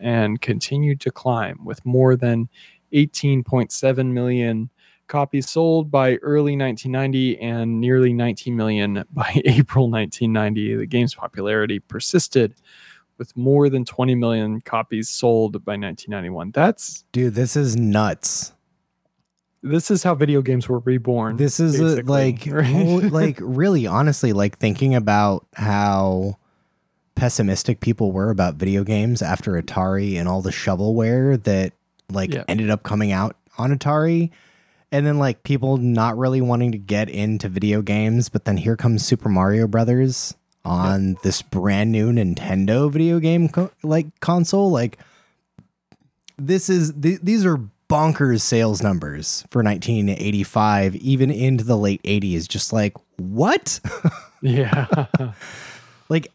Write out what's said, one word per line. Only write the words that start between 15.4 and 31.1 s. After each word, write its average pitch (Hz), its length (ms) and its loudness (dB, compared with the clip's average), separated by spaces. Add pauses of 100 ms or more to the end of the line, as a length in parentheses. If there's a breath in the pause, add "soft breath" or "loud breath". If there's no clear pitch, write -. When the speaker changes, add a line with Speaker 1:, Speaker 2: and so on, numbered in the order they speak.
Speaker 1:
by 101 120 -6
nineteen 98 340 -10
ninety-one. 90 420 -8
That's - 600 -2
Speaker 2:
Dude, 123 220 0
this 123 200 -2
is 131 220 0
nuts. 107 760 0 (1080)
Speaker 1:
This 151 280 -2
is 196 120 0
how 180 120 2
video 143 260 2
games 127 300 0
were 123 80 0
reborn, 120 580 -2
Speaker 2:
This 143 240 0
is 156 180 2
a, 156 60 4
Speaker 1:
basically, 131 260 0 (220)
Speaker 2:
like, - 140 -8
Speaker 1:
<laughs> 147 40 -6
right? 151 140 0
Speaker 2:
hol-, 170 360 2 (100)
like, 160 320 0
really, 135 440 0
honestly, 127 460 2
like, 101 240 0
thinking 123 380 0
about 104 600 2
how 101 840 0 (760)
pessimistic 107 680 0
people 110 300 0
were 95 200 0
about 90 240 0
video 98 300 0
games 110 360 0
after 92 400 -2
Atari 95 580 -2
and 85 80 -2
all 92 140 -2
the 92 100 -4
shovelware 113 920 0